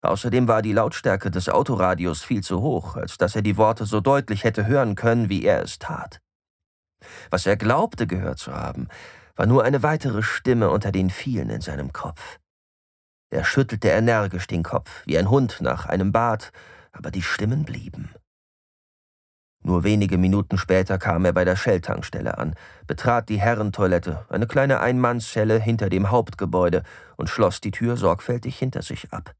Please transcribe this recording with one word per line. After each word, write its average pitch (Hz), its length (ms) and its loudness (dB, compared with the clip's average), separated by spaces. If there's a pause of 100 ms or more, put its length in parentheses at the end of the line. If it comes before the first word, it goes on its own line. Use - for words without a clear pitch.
Außerdem 117 480 0
war 110 120 4
die 107 120 -2
Lautstärke 101 580 0
des 92 160 -2
Autoradios 90 720 0
viel 101 220 -2
zu 92 180 -2
hoch, 90 360 -4
als - 200 -8
dass - 180 0
er 104 60 0
die 101 160 0
Worte 110 280 2
so 104 160 0
deutlich 113 420 0
hätte 107 240 0
hören 120 280 2
können, 117 340 2
wie 92 160 0
er 90 180 4
es - 160 -10
tat. - 420 -10 (1080)
Was 90 140 0
er 92 100 4
glaubte 120 520 0
gehört 90 320 -4
zu - 140 -10
haben, 69 360 -8 (460)
war - 100 2
nur 117 180 6
eine 131 200 2
weitere 139 400 0
Stimme 110 480 2
unter 98 200 0
den 95 200 2
vielen 95 400 -4
in 55 100 -6
seinem 69 320 -8
Kopf. - 460 -12 (920)
Er - 140 -2
schüttelte 113 460 0
energisch 101 580 2
den 85 160 -2
Kopf, - 420 -6
wie 78 120 0
ein 95 120 2
Hund 135 320 2
nach 64 240 -2
einem 95 260 0
Bad, 117 400 0 (400)
aber - 200 -12
die 92 100 -4
Stimmen 113 420 -2
blieben. - 500 -10 (1500)
Nur 87 200 2
wenige 101 340 2
Minuten 98 400 2
später 92 400 2
kam 87 280 0
er 87 80 4
bei 90 120 2
der 92 100 2
Shell-Tankstelle - 840 -2
an, 78 180 -4 (320)
betrat 120 420 0
die 107 100 0
Herrentoilette, 92 920 0
eine 110 180 0
kleine 135 320 2
Einmannszelle 117 800 2
hinter 110 300 0
dem 95 200 2
Hauptgebäude, 90 760 2 (320)
und - 140 -6
schloss - 320 0
die 101 100 -6
Tür 120 260 -2
sorgfältig 120 600 -2
hinter 131 240 -4
sich - 320 -12
ab. - 260 -12